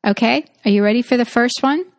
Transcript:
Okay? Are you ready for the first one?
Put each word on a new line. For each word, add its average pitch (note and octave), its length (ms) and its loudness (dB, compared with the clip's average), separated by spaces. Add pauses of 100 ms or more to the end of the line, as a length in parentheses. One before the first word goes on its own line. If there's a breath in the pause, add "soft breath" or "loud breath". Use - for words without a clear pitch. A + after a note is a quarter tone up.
Okay? A#3+ 380 0 (180)
Are G3+ 80 2
you G3+ 100 4
ready G#3+ 200 2
for B3 160 0
the A#3+ 80 0
first B3 360 -2
one? D4 240 0 (140)